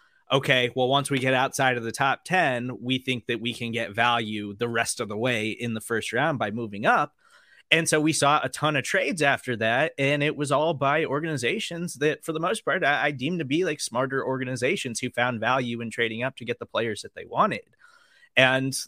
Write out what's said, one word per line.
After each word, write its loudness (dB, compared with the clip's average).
"Okay, 2
well, 2
once 0
we 0
get 2
outside 2
of -4
the -4
top 0
ten, 0
we -2
think -4
that -2
we -2
can -6
get -4
value 0
the -2
rest 0
of -4
the -6
way 0
in -4
the -6
first -4
round 2
by -2
moving -6
up." 2
And 4
so 4
we 4
saw 2
a -2
ton -2
of 0
trades -2
after 2
that, 2
and 2
it 0
was -4
all 2
by 2
organizations -2
that, 0
for -4
the -6
most -2
part, 0
I, 4
I 2
deem -2
to -2
be, 0
like, -2
smarter -2
organizations -2
who -4
found 0
value 0
in -6
trading -2
up -4
to -14
get -4
the -10
players -2
that -16
they -14
wanted. 0
And 4